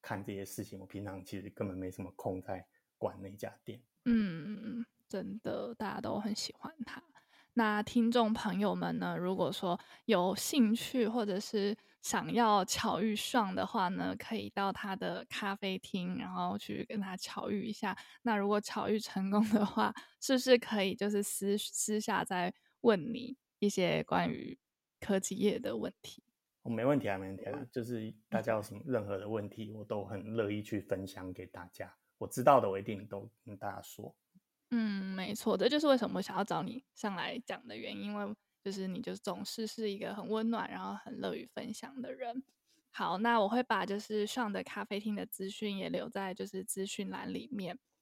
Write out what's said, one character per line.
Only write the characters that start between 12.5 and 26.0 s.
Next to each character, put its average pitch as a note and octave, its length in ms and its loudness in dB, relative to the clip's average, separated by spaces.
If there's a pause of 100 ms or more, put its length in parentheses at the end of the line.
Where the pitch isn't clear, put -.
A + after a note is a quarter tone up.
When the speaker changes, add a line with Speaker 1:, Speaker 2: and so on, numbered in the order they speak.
Speaker 2:
巧 - 380 2
遇 A3 120 2
Sean G#3+ 400 0
的 F#3+ 120 0
话 F#3+ 240 2
呢， F#3 260 -2
可 - 200 -6
以 G3+ 160 -4
到 G3 200 0
他 G3 240 -4
的 F3 320 -4
咖 G3 260 -4
啡 F#3+ 240 -2
厅， F3+ 400 -4
然 F#3 140 -6
后 F3+ 260 -2
去 - 280 -6
跟 G#3+ 160 -4
他 F#3 160 -6
巧 - 320 -6
遇 G#3 160 0
一 G#3+ 80 -4
下。 G3 240 -4 (240)
那 A3 160 2
如 G3+ 100 2
果 G#3 140 4
巧 G3+ 260 -2
遇 G#3+ 100 4
成 G3 320 -2
功 G#3 200 6
的 G#3 160 6
话， - 280 2 (280)
是 C4+ 120 4
不 B3+ 60 8
是 B3+ 180 8
可 G#3+ 260 2
以 G3 120 2
就 G#3 140 0
是 G#3 120 4
私， G3+ 360 2
私 - 420 0
下 F#3+ 240 2
再 F3+ 300 0 (280)
问 G3+ 300 6
你 - 240 -6 (240)
一 G3+ 80 6
些 E3+ 360 4
关 F3 260 4
于 - 280 -6 (440)
科 G3 180 4
技 G3 160 -2
业 G3 240 4
的 - 160 -2
问 - 160 -4 (100)